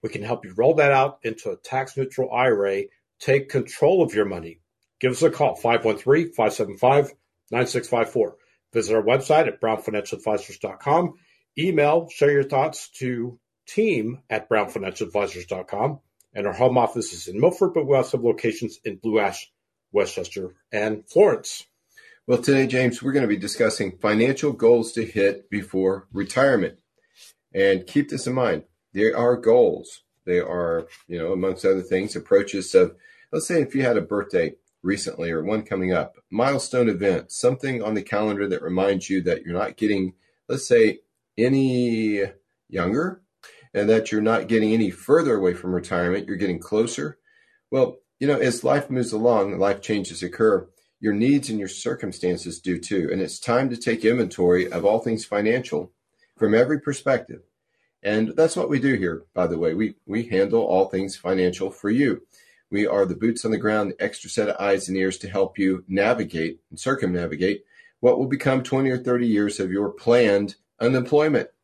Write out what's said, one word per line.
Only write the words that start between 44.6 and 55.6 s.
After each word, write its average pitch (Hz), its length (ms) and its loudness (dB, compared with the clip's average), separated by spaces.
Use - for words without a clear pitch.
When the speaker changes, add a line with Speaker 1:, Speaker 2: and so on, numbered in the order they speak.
Speaker 2:
any 110 200 2
further 147 420 2
away 92 200 2
from 90 200 -6
retirement, 87 540 -2
you're 98 80 -6
getting 90 240 -2
closer. 120 580 -2
Well, 131 260 0
you 139 80 0
know, 147 100 2
as - 240 -2
life 143 280 0
moves 127 220 -2
along, 107 460 2
life 101 220 0
changes 98 420 -6
occur, 101 460 0
your 107 140 0
needs 135 360 2
and 110 80 -4
your 98 80 -6
circumstances 90 920 -6
do 90 180 -4
too. 87 320 -4
And 92 100 -2
it's 87 200 -6
time 123 300 0
to 120 60 -6
take 113 280 -4
inventory 90 680 2
of 85 140 -6
all 107 160 4
things 113 240 -4
financial 104 680 -2